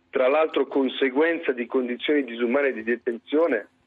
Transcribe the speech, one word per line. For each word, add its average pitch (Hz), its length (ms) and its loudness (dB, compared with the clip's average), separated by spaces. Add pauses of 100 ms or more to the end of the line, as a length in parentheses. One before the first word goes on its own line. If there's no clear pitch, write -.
tra 127 180 2
l'altro 151 400 2
conseguenza 139 880 0
di 120 140 -6
condizioni 131 580 0
disumane 120 480 0
di 110 100 -10
detenzione, 120 840 -2 (200)